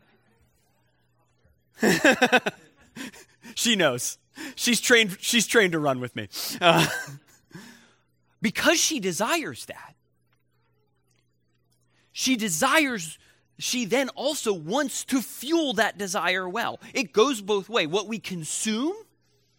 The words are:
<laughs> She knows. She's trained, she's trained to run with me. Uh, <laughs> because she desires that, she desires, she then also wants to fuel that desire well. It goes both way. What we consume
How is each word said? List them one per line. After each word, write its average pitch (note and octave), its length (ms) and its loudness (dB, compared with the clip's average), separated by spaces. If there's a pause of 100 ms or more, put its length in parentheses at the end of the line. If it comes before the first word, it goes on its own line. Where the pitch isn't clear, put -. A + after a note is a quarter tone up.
(1800)
<laughs> A3+ 600 4 (1160)
She A3+ 160 2
knows. C#3 440 0 (360)
She's - 260 0
trained, A3 380 4
she's - 300 0
trained G3 240 4
to D#3+ 80 0
run C3+ 180 2
with B2 160 -8
me. G#2+ 140 -8 (320)
Uh, E3 260 6 (760)
<laughs> - 800 -20
because D4+ 380 2
she C#4+ 220 -2
desires F#3+ 680 -4
that, - 300 -18 (2250)
she B3+ 240 0
desires, A3 840 0 (400)
she B3 260 -4
then B3 260 0
also B3 420 -4
wants G3 540 -4
to C4 140 0
fuel D4 520 -2
that G3 260 0
desire F#3 500 -2
well. F3+ 300 -6 (160)
It A#3+ 180 -2
goes A#3 280 4
both G3 280 -2
way. G#3 200 0
What F#3+ 180 -2
we A3 140 -6
consume G#3+ 720 -4 (640)